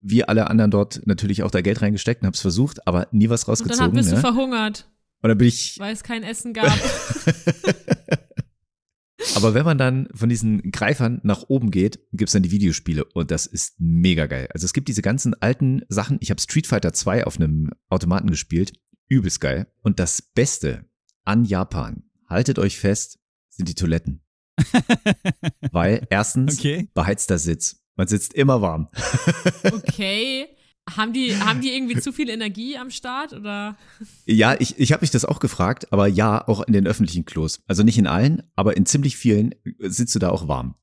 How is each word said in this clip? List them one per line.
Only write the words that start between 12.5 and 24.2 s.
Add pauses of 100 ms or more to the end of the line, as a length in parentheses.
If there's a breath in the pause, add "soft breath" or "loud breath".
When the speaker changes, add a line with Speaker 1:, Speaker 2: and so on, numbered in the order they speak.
Speaker 1:
Videospiele
und
das
ist
mega
geil.
Also
es
gibt
diese
ganzen
alten
Sachen.
Ich
hab
Street
Fighter
zwei
auf
einem (200)
Automaten
gespielt. (360)
Übelst
geil. (160)
Und
das
Beste (400)
an
Japan, (260)
haltet
euch
fest, (300)
sind
die
Toiletten. (360)